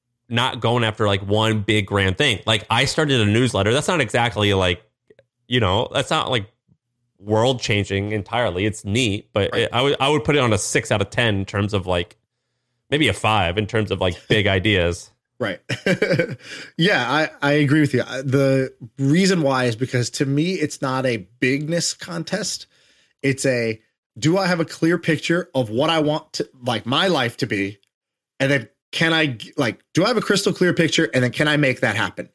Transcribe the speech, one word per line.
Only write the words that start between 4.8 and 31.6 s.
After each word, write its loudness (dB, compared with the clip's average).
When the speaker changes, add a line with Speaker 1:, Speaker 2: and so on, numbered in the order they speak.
Speaker 1:
you 0
know, 2
that's -4
not, -2
like, -4
world 2
changing -2
entirely. -2
It's -4
neat, -2
but 0
Speaker 2:
Right. 0
Speaker 1:
it, -2
I 0
would, 0
I 2
would 0
put 2
it 2
on 2
a 4
six -4
out 2
of -2
ten 0
in -4
terms -2
of, -4
like, -2
maybe 2
a 2
five 0
in 0
terms -2
of, -2
like, 0
big 2
<laughs> -
ideas. 2
Speaker 2:
Right. -4
<laughs> 0
Yeah, 2
I, 0
I 2
agree 4
with 2
you. 0
I, -8
the 2
reason 2
why 2
is 0
because -2
to -2
me, 0
it's -6
not -2
a -4
bigness -2
contest. -8
It's -2
a, 0
do 2
I 0
have 2
a -2
clear 0
picture -2
of 0
what 0
I 2
want -2
to, -6
like, -2
my 0
life 0
to -4
be? -4
And 2
then -2
can 0
I 2
g-, -10
like, -2
do 2
I 2
have 0
a 2
crystal 0
clear 2
picture? 2
And 2
then 0
can 0
I 2
make 2